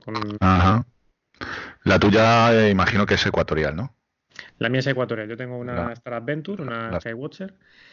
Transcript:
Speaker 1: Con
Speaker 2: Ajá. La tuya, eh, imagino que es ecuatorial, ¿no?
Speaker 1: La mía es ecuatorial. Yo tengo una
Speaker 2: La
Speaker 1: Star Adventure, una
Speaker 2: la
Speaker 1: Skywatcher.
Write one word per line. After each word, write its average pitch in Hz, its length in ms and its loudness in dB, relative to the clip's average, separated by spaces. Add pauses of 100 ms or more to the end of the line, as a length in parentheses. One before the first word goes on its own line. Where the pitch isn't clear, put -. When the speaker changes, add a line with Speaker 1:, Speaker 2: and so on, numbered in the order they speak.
Speaker 1:
Con 113 120 -12 (260)
Speaker 2:
Ajá. 95 440 4 (960)
La 95 160 4
tuya, 113 540 6
eh, 110 160 6
imagino 95 360 2
que 101 100 2
es - 100 0
ecuatorial, 78 500 0
¿no? 104 200 -8 (640)
Speaker 1:
La 117 100 -4
mía 127 100 0
es 127 80 -2
ecuatorial. 117 400 -4
Yo 113 80 -12
tengo 123 220 -12
una 123 160 -10 (140)
Speaker 2:
La 117 60 -10
Speaker 1:
Star 120 200 -14
Adventure, 151 500 -8
una 117 280 -8
Speaker 2:
la 90 100 -6
Speaker 1:
Skywatcher. 139 540 -12 (380)